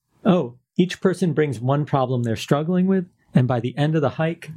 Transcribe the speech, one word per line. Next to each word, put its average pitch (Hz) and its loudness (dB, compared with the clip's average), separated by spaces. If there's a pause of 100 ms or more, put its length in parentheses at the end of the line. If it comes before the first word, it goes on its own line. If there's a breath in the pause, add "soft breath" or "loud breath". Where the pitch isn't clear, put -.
(240)
"Oh, 170 0 (200)
each 180 0
person 180 0
brings 143 0
one 139 0
problem 127 0
they're 113 -2
struggling 180 0
with, 190 0 (260)
and 127 4
by 123 0
the 123 -6
end 151 0
of 156 2
the 127 0
hike, 165 -6